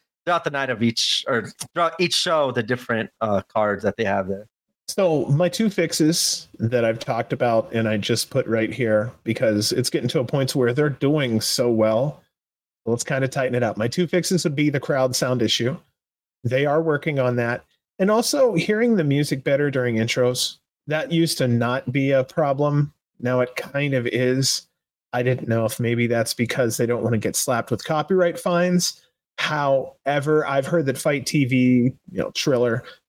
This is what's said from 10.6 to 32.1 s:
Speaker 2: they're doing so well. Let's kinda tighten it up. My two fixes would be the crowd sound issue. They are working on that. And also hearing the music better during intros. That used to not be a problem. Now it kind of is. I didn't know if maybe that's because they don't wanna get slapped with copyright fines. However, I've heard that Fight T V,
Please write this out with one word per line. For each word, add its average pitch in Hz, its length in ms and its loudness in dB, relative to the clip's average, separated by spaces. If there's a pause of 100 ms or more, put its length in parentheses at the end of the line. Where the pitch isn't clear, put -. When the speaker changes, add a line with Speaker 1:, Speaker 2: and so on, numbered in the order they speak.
Speaker 2:
they're 147 160 2
doing 135 500 0
so 120 300 0
well. 113 520 2 (640)
Let's 117 180 -2
kinda 135 240 -2
tighten 127 280 -2
it 120 80 0
up. 104 160 -2
My 113 100 0
two 175 180 0
fixes 175 380 0
would 156 100 -2
be 147 140 2
the 139 100 0
crowd 131 380 0
sound 127 240 0
issue. 117 380 0 (680)
They 127 220 0
are 147 160 2
working 147 360 0
on 123 180 2
that. 120 280 -2 (340)
And 196 120 2
also 233 440 2
hearing 214 420 2
the 165 80 2
music 143 380 0
better 143 280 2
during 123 260 0
intros. 123 640 0 (280)
That 147 240 -4
used 165 280 0
to 131 100 2
not 120 420 0
be 135 200 0
a 135 120 4
problem. 147 680 0 (260)
Now 127 220 0
it 123 160 -2
kind 143 380 -2
of 120 120 0
is. 127 640 0 (460)
I 123 80 0
didn't 123 260 -2
know 113 160 2
if - 160 -4
maybe 120 260 0
that's 117 280 -2
because 117 420 0
they 120 80 0
don't 117 180 -2
wanna 120 160 0
get - 180 -4
slapped 120 340 -2
with - 140 -4
copyright 170 540 0
fines. 180 640 0 (380)
However, 147 1080 0
I've 139 200 0
heard 160 200 0
that 131 120 0
Fight 143 260 -2
T 143 220 2
V, 127 100 0 (560)